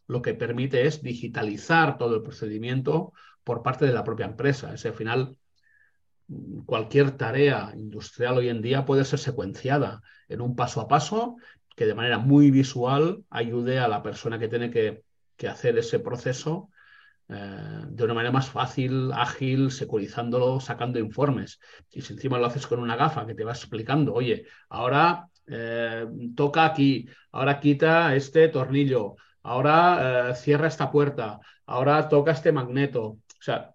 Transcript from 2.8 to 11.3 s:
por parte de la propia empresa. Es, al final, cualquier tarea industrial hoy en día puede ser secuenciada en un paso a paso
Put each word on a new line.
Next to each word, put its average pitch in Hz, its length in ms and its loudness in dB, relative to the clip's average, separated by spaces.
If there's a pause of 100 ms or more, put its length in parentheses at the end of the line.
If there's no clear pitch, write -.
por 117 180 -4
parte 127 220 -2
de 127 80 4
la 104 120 -2
propia 110 220 -6
empresa. 113 480 -4
Es, 110 120 -10
al 107 80 -6
final, 127 420 -4 (1300)
cualquier 131 480 2
tarea 120 640 0
industrial 110 640 -4
hoy 123 100 2
en 117 140 -4
día 131 220 0
puede 135 200 4
ser 135 140 -2
secuenciada 113 840 -4 (280)
en 113 120 -8
un 123 160 -4
paso 120 240 -2
a 107 80 -8
paso 214 480 0 (400)